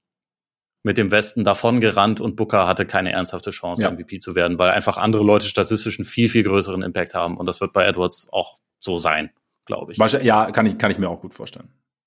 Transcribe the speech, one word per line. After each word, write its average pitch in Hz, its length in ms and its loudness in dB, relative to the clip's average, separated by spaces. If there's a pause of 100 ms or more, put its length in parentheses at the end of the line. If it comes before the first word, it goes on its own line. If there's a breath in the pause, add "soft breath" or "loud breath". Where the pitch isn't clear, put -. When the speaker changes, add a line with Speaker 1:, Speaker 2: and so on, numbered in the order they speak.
(840)
Speaker 1:
mit 104 120 0
dem 101 140 2
Westen 107 340 0
davon 117 340 2
gerannt 107 400 2
und 117 160 -4
Booker 104 320 2
hatte 95 180 0
keine 95 280 -2
ernsthafte 92 380 -6
Chance, 87 320 -6
Speaker 2:
Ja. 95 60 0
Speaker 1:
M 87 80 -4
V 87 80 -14
P 92 140 -14
zu 87 160 -10
werden, 87 240 0
weil 90 120 4
einfach 101 260 0
andere 107 260 2
Leute 104 240 6
statistisch 104 500 -2
einen - 80 -8
viel, 117 220 0
viel 110 160 2
größeren 95 400 0
Impact 92 320 -4
haben 87 220 -2
und 87 80 -8
das - 160 -4
wird 98 100 -4
bei 95 160 4
Edwards 90 460 -2
auch - 260 -6 (200)
so 90 180 -4
sein, 78 320 -2 (360)
glaub - 240 -8
ich. 104 80 -10
Speaker 2:
Wahrscheinlich, 117 300 2
ja, 110 240 4
kann 113 140 2
ich, 101 120 0
kann 101 140 2
ich - 80 -4
mir 92 100 -2
auch 85 120 -8
gut - 120 -16
vorstellen. - 360 -16 (380)